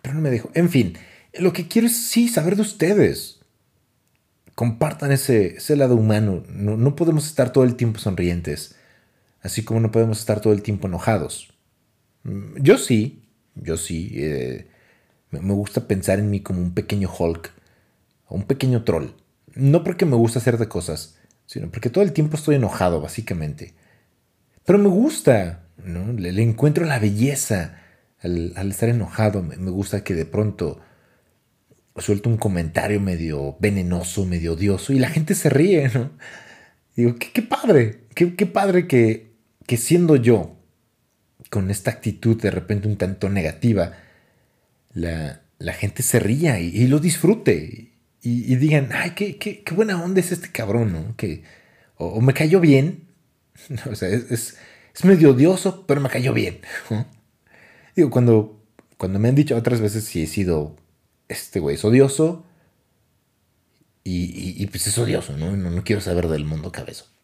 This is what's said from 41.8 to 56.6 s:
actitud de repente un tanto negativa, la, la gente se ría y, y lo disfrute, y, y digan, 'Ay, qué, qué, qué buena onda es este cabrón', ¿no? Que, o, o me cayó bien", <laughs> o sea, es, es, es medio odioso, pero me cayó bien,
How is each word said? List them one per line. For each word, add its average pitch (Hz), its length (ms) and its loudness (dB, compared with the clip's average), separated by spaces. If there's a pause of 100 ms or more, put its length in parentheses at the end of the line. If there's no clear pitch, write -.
actitud 113 500 -2
de 101 100 0
repente 98 360 -4
un 104 100 -2
tanto 95 320 -4
negativa, 95 640 0 (1000)
la, 82 480 -6 (180)
la 87 140 -8
gente - 300 -6
se - 160 2
ría 127 400 0
y, 85 80 -4
y 101 200 2
lo 143 120 4
disfrute, 147 920 0 (300)
y, 120 320 0
y - 40 6
digan, 143 340 2
'Ay, - 200 -4
qué, 196 260 -6
qué, - 260 -10
qué - 100 -10
buena 190 300 0
onda 185 160 0
es 180 120 -2
este 175 200 -8
cabrón', 110 400 0
¿no? 82 240 -6
Que, 80 280 -6 (540)
o, 82 100 -6
o 104 140 -2
me 131 120 4
cayó 156 260 2
bien", 156 480 4 (380)
<laughs> - 440 -14
o 107 60 -8
sea, 92 140 -4
es, 117 220 -2
es, - 260 -6 (360)
es - 120 -4
medio 165 260 10
odioso, 180 560 2
pero 143 140 0
me 135 80 -2
cayó 127 240 -2
bien, - 260 -2 (300)